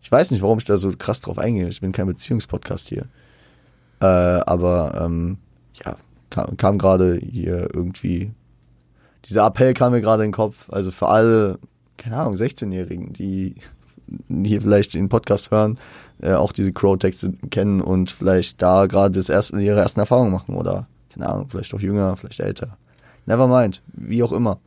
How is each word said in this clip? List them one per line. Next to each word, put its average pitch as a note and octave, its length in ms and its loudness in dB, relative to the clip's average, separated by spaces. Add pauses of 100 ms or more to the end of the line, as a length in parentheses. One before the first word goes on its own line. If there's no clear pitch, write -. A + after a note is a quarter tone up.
Ich - 100 -10
weiß D3 220 4
nicht, G2 100 0
warum A2 160 4
ich A#2 60 -6
da G#2 140 2
so F#2+ 200 0
krass - 220 -4
drauf - 180 -10
eingehe. G2+ 300 -2
Ich F2 120 -10
bin F#2+ 120 -4
kein F#2+ 160 -2
Beziehungspodcast - 800 -6
hier. - 180 -8 (920)
Äh, G2 60 4
aber, F2+ 920 2
ähm, E2+ 380 -4 (460)
ja, - 100 -8 (380)
kam, - 240 -4
kam G2+ 220 2
gerade F#2 440 4
hier F2 500 -6
irgendwie, F2+ 600 -6 (960)
dieser G#2+ 200 2
Appell B2+ 280 4
kam B2 180 2
mir A#2+ 80 2
gerade A2 240 2
in G#2+ 60 0
den G2 40 -6
Kopf. - 360 -4
Also F#2 200 -2
für - 180 -2
alle, A2 520 4 (360)
keine A#2 200 -10
Ahnung, C#3+ 180 -2
sechzehnjährigen, F#2 760 -6
die F#2+ 420 -6 (760)
hier G#2 320 0
vielleicht G2+ 340 4
den F#2+ 140 -2
Podcast - 440 0
hören, G#2+ 260 2 (420)
äh, F2+ 120 0
auch F#2 200 2
diese F#2+ 200 -2
Crow-Texte F#2 600 0 (160)
kennen G2+ 300 0
und F#2 300 0
vielleicht F#2 500 0
da F#2 260 6
gerade F#2+ 260 2
das F#2 160 -2
erste, G2+ 320 0
ihre G#2 200 2
ersten G2 200 0
Erfahrungen A#2+ 320 2
machen F#2 240 -6
oder, F2+ 320 -4 (220)
keine - 180 -8
Ahnung, - 200 -6
vielleicht G2 260 -10
auch G2+ 60 -6
jünger, G2 360 0
vielleicht - 240 -16
älter. - 360 -8 (480)
Never A#2+ 220 2
mind, B2 360 2 (100)
wie A2+ 320 -4
auch A#2 80 -2
immer. G#2+ 340 -2